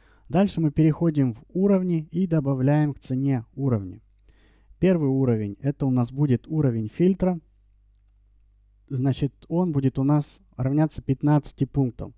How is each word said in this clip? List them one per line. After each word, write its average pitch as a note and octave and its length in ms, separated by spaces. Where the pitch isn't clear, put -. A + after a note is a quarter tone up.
Дальше F#3 320
мы D#3 120
переходим D3+ 640
в - 80
уровни F#3 580
и F3+ 160
добавляем C#3+ 680
к - 60
цене C3 460
уровни. G#2+ 460
Первый E3+ 300
уровень, A#2+ 540
это C#3+ 240
у C3+ 40
нас B2 220
будет D3 360
уровень B2 420
фильтра. F3+ 500
Значит, C3+ 440
он E3+ 240
будет C3+ 260
у C3+ 60
нас D3 340
равняться C#3+ 460
пятнадцати D3 640
пунктам. B2 520